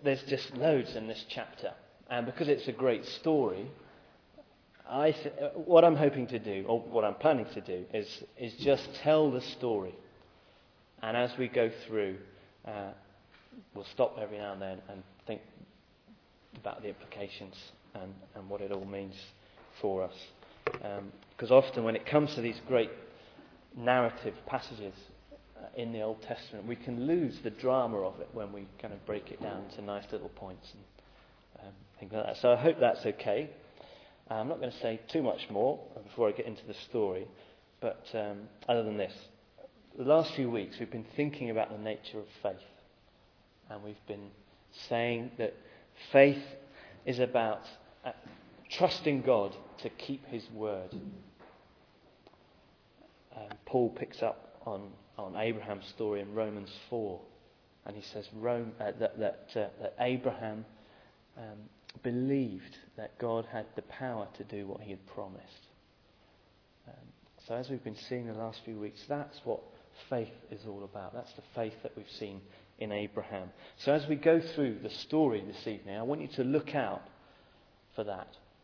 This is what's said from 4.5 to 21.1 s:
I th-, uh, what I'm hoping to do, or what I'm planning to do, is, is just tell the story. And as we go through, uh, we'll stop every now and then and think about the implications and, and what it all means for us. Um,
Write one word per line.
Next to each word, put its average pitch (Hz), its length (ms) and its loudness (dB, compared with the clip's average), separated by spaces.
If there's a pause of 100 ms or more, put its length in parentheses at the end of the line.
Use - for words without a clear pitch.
I 147 240 6
th-, 147 300 -6
uh, 147 60 0 (120)
what 170 260 12
I'm 165 100 10
hoping 143 320 4
to 117 120 -2
do, 101 280 -2
or 117 140 4
what 113 240 4
I'm 101 100 2
planning 139 380 4
to 104 80 -6
do, 90 320 -4
is, 104 300 -4 (140)
is 117 220 -6
just 139 280 4 (140)
tell 151 300 8
the 127 100 0
story. 104 540 -2 (1040)
And 113 140 -2
as 123 240 2
we 127 80 2
go 117 240 4 (160)
through, 101 300 0 (500)
uh, 101 220 -8 (840)
we'll 101 200 -10
stop 120 280 2
every 104 180 -6
now 101 140 -6
and 95 80 -8
then 95 280 -6
and 95 140 -14 (220)
think 110 160 -8 (1160)
about - 240 -8
the 104 80 -8
implications 98 680 -12 (380)
and, 98 200 -12 (220)
and 98 140 -14
what 101 100 -4
it 98 120 -6
all 98 140 -4
means 98 300 -8 (680)
for 95 220 2
us. 90 100 -4 (680)
Um, 101 280 -6 (260)